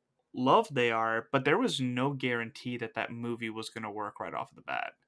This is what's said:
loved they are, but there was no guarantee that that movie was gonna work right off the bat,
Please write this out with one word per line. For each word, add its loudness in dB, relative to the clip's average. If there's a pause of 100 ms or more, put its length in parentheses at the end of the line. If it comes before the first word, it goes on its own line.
(340)
loved 4
they 4
are, 0
but 2
there 6
was 0
no 0
guarantee -4
that -6
that -4
movie -4
was -8
gonna -8
work -6
right -6
off -6
the -20
bat, -4 (140)